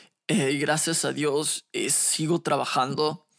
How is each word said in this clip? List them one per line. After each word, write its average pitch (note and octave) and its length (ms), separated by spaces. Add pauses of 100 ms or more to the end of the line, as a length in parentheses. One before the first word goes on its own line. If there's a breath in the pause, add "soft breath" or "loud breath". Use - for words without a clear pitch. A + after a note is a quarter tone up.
(280 loud breath)
eh, C#3+ 300
gracias D3+ 460
a C3+ 80
Dios, C#3+ 600
eh, G2+ 180
sigo D#3+ 500
trabajando C#3+ 840 (120)